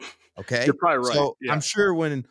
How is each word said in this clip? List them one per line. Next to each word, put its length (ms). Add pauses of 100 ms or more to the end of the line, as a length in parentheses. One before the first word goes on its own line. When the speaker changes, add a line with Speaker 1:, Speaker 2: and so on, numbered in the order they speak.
(380)
Speaker 1:
okay? 260
Speaker 2:
You're 100
probably 340
right, 60
Speaker 1:
So 260
Speaker 2:
yeah. 120
Speaker 1:
I'm 80
sure 340
when 360